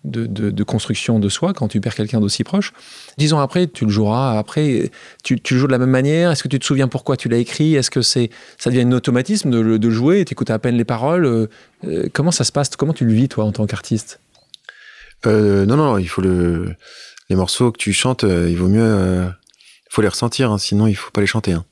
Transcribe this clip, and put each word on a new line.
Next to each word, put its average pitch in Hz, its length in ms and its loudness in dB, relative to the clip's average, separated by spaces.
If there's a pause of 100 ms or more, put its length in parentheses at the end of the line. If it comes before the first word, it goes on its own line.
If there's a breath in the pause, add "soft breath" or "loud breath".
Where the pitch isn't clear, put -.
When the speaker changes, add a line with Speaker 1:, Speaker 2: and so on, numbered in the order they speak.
Speaker 1:
de, 113 220 -6
de, 104 240 -4
de 101 140 -4
construction 113 560 -2
de 101 100 0
soi, 180 240 -2
quand 113 140 -4
tu 107 120 -2
perds 104 140 -4
quelqu'un 110 260 -2
d'aussi 104 240 0
proche, - 300 -2 (460 loud breath)
dix 151 140 2
ans 151 60 2
après, 175 280 0
tu - 180 -6
le 107 60 2
joueras, 110 480 0
après, 143 500 -2 (340 loud breath)
tu, 127 160 -2
tu - 140 -4
le 127 60 2
joues 139 80 2
de 131 40 2
la 127 60 2
même 127 140 2
manière ? 156 400 2
Est-ce 139 100 -2
que - 60 -8
tu 135 100 -2
te - 80 -4
souviens 135 220 2
pourquoi 147 300 -2
tu - 120 -6
l'as 117 80 2
écrit ? 151 380 0
Est-ce 131 160 0
que 131 100 0
c'est, 117 300 0 (260 loud breath)
ça - 140 -2
devient 127 100 2
un 123 120 4
automatisme 127 580 0
de 117 80 2
le, 113 180 2
de 110 140 2
jouer 143 300 2
et 170 40 0
t'écoutes - 240 -6
à 113 80 0
peine 120 180 -2
les 117 100 2
paroles ? 143 380 0
Euh, 113 220 2 (380 loud breath)
euh, - 280 -4
comment 160 200 0
ça 127 140 -2
se - 60 -2
passe ? - 240 -2
Comment 156 180 -2
tu 131 120 -2
le 113 80 4
vis, 123 160 2
toi, 107 160 -2
en 104 60 0
tant 104 160 -2
qu'artiste ? - 520 -6 (1080 loud breath)
Speaker 2:
Euh, 104 400 4
non, 127 100 2
non, 135 220 2
il 90 80 -2
faut 92 140 -4
le, 90 520 0 (560 loud breath)
les 95 60 2
morceaux 95 360 2
que - 60 -12
tu 101 160 -4
chantes, 123 300 0
euh, 87 260 2
il 85 80 0
vaut 90 120 2
mieux, 107 120 4
euh, 92 480 2 (640 soft breath)
faut 110 100 0
les 104 60 2
ressentir, 120 440 -2
hein, 104 60 0
sinon 104 300 0
il 101 80 2
faut - 160 -14
pas 107 100 0
les 98 60 2
chanter, 98 260 -2
hein. 85 180 -4